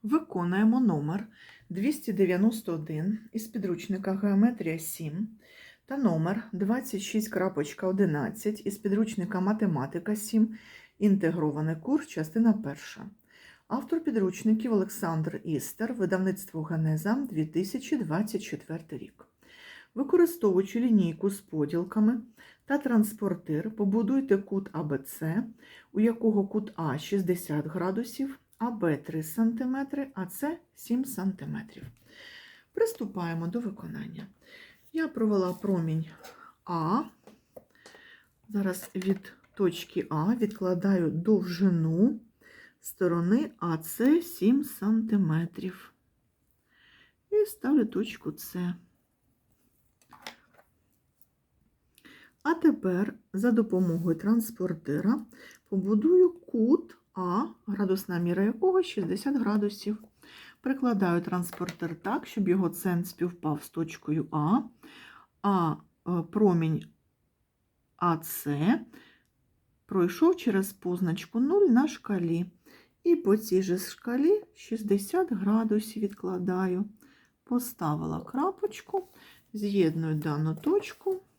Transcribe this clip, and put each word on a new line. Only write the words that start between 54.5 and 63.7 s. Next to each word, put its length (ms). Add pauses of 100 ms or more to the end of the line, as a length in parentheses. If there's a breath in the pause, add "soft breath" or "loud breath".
побудую 600
кут 680 (220)
А, 260 (220)
градусна 500
міра 260
якого 400
шістдесят 520
градусів. 680 (580 loud breath)
Прикладаю 600
транспортир 760
так, 300
щоб 220
його 220
центр 380
співпав 560
з 60
точкою 600